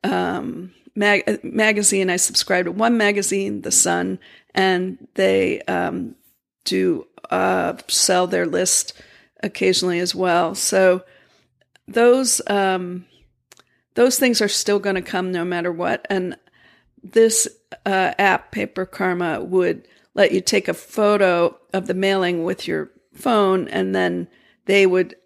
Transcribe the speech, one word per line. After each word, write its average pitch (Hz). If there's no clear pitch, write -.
um, 180
mag-, 208
magazine. 202
I 175
subscribe 180
to 170
one 226
magazine, 202
The -
Sun, 180
and 185
they, -
um, -
do, 185
uh, 185
sell 180
their 175
list 180
occasionally 185
as 180
well. 175
So 185
those, 240
um, 185
those 254
things 240
are 208
still 202
gonna 196
come 185
no 175
matter 175
what. 180
And 180
this, 226
uh, 190
app, 196
Paper 208
Karma, 175
would 175
let 196
you 185
take 196
a 175
photo 196
of 190
the 180
mailing 185
with -
your 156
phone, 196
and 190
then 180
they 196
would 185